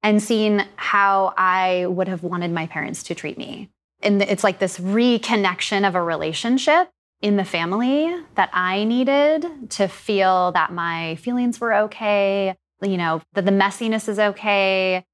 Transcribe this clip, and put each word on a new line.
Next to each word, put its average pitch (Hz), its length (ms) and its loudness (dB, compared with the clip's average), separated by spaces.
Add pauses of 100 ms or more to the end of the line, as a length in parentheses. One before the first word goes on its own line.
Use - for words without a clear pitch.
and 214 180 4
seeing 214 400 2 (140)
how 196 600 2
I 185 520 2
would 185 200 -2
have 185 160 -6
wanted 175 280 -4
my 165 160 -4
parents - 360 -8
to 170 120 -8
treat - 240 -10
me. - 300 -14 (340)
And 202 180 4
it's 196 220 0
like 190 160 2
this 185 200 -2
reconnection 202 1080 0
of 180 80 0
a 180 60 2
relationship 233 880 0 (320)
in 208 160 2
the 190 80 0
family 247 720 0 (200)
that 185 180 2
I 185 300 0
needed 277 880 0
to 196 160 0
feel 185 680 2
that 170 200 0
my 165 420 -6
feelings 240 440 -4
were 233 140 0 (120)
okay, 196 720 0 (260)
you 196 160 -2
know, 170 240 -2 (120)
that 190 120 -2
the 196 60 4
messiness 214 580 0
is 202 80 -4
okay. 196 880 0 (100)